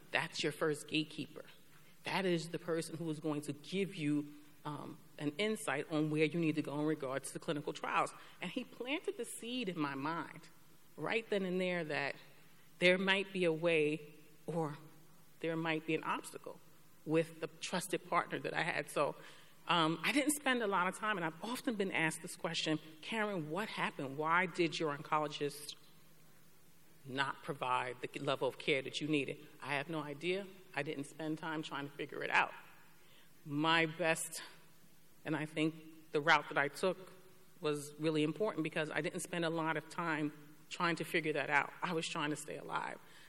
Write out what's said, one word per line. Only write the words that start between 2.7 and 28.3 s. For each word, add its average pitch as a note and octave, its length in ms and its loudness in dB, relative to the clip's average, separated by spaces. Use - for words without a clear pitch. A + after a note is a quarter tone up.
who E3 120 -4
is D3+ 100 -4
going D3 220 -2
to D3 100 -6
give F#3 420 -4
you D3 300 0
um, D3 320 -8
an D3 200 -2
insight G3+ 520 0
on D#3 200 2
where D3+ 140 4
you D3+ 140 0
need D#3 180 2
to D3 60 0
go C#3 160 -4
in D3+ 80 0
regards C#3 460 -2
to - 60 -8
clinical D3+ 340 -4
trials. - 400 0
And F3+ 100 -6
he B3+ 140 -6
planted D4 520 -6
the A#3+ 80 -4
seed A#3+ 440 -6
in F3 100 -4
my C#3+ 160 0
mind D#3+ 460 -4
right F3+ 340 0
then G3 140 2
and F#3 160 0
there F3+ 240 0
that C#3+ 300 -2
there F3+ 200 8
might G3 340 4
be F#3 120 2
a E3 80 6
way D#3 480 4
or D#3+ 300 -2
there D#3+ 160 0
might D#3+ 300 0
be D#3+ 80 2
an D#3 100 -2
obstacle - 540 -6
with D#3+ 360 0
the E3 80 -4
trusted - 480 -2
partner E3+ 300 2
that - 160 -4
I - 80 2
had. D#3 280 -2
So, D3+ 240 0
um, E3 360 4
I F#3 80 0
didn't D4+ 200 4
spend B3+ 300 0
a G#3+ 40 0
lot F#3 220 4
of F#3+ 100 -4
time, G#3+ 180 0
and E3+ 80 0
I've D#3+ 180 -2
often A#3+ 320 -2
been G3 180 0
asked D#3 300 2
this - 120 -10
question, D#3+ 440 0
"Karen, G#3 480 0
what F#3+ 200 -2
happened? D#3+ 480 -2
Why E3 300 6
did E3 320 2
your D3+ 180 0
oncologist D3 800 -2
not C3+ 360 -2
provide B2+ 580 0
the - 200 -6
level C#3 280 2